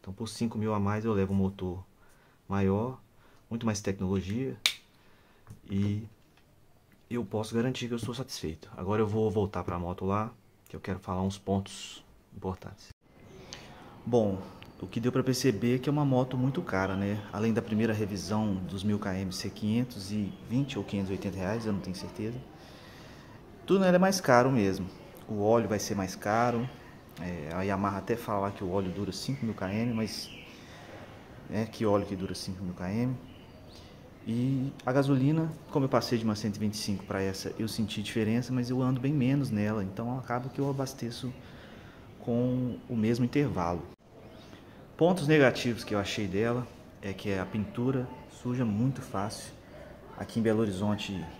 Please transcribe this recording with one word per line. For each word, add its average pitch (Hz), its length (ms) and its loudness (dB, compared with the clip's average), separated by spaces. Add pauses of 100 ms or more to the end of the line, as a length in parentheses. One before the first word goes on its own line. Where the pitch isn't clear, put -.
Então, - 120 -12
por 110 160 -8
cinco 113 300 -2
mil 110 160 0
a 104 40 2
mais, 104 260 2
eu 113 100 2
levo 98 180 2
um 98 40 2
motor 92 460 0 (640)
maior, 98 540 0 (500)
muito 117 140 -4
mais 107 160 2
tecnologia, 98 760 -2 (1120)
e 101 380 0 (1040)
eu 120 140 -2
posso 110 300 -4
garantir 123 320 0
que 120 80 -2
eu 117 40 -2
estou 117 160 -4
satisfeito. 92 640 -8
Agora 104 260 2
eu 107 40 4
vou 110 240 2
voltar 98 320 0
pra 87 160 -2
moto 87 260 -4
lá, 107 280 0 (360)
que - 60 -18
eu 80 60 -10
quero 92 180 -4
falar 92 240 -2
uns 98 160 0
pontos - 680 -2 (300)
importantes. - 540 -10 (1200)
Bom, 107 360 4 (380)
o 95 60 -8
que - 120 -4
deu 120 140 2
pra 131 100 4
perceber 123 540 4
é - 20 2
que 131 100 -2
é 147 40 2
uma 147 120 2
moto 131 320 2
muito 127 240 2
cara, 95 360 0
né? 101 360 0
Além 110 220 2
da 101 80 2
primeira 110 300 2
revisão 107 640 0
dos 92 260 -4
mil 104 160 2
km 95 320 -2
ser 98 200 -6
quinhentos 107 600 -2
e 104 220 -2 (160)
vinte 135 280 0
ou 101 80 -2
quinhentos 95 260 -2
e - 20 0
oitenta 92 240 -4
reais, 104 300 -2
eu 107 60 0
não 98 80 0
tenho 92 140 -6
certeza. 110 440 -6 (1300)
Tudo 190 160 6
nela 180 160 8
é - 20 10
mais 185 220 6
caro 127 300 8
mesmo. 98 360 4 (420)
O 107 140 -2
óleo 110 260 6
vai 104 100 2
ser 104 160 -2
mais 95 220 -2
caro. 120 520 2 (520)
É, 82 340 -6
a 92 80 -2
Yamaha 98 360 0
até 113 180 -2
fala 101 340 0
que 101 140 -8
o 90 60 -2
óleo 95 200 0
dura 95 220 -4
cinco - 320 -4
mil 110 100 0
km, 110 400 0
mas, 110 340 -4 (1200)
né, 110 180 -2
que 110 200 -2
óleo 101 200 4
que 98 100 -4
dura 92 180 -4
cinco 92 280 -8
mil 90 120 -4
km? 113 400 -2 (1120)
E 131 460 0 (120)
a 127 80 2
gasolina, 143 600 6 (180)
como 143 140 4
eu 131 40 2
passei 120 300 4
de 110 60 0
uma 110 100 4
cento 104 220 -2
e - 20 -10
vinte 104 160 0
e - 40 -4
cinco 98 260 -2
pra 98 180 -2
essa, 95 360 -2
eu 113 100 -2
senti 107 340 -2
diferença, 113 500 0
mas 123 160 0
eu 127 140 2
ando 127 160 2
bem 135 140 0
menos 135 380 4
nela, 104 340 2
então 117 340 -4
acaba 127 300 -2
que - 100 -8
eu 139 100 2
abasteço 127 640 -4 (880)
com 123 580 0 (100)
o 123 80 -2
mesmo 113 280 4
intervalo. 90 580 2 (1120)
Pontos 160 320 4
negativos 131 560 6
que - 100 -4
eu 104 40 4
achei 101 280 0
dela 117 400 0 (360)
é 98 100 -6
que 98 220 -4
a 92 100 0
pintura 123 640 -2 (320)
suja 123 240 -2
muito 117 380 2
fácil. - 500 -6 (640)
Aqui - 240 -4
em - 20 2
Belo 110 180 4
Horizonte 101 600 0 (180)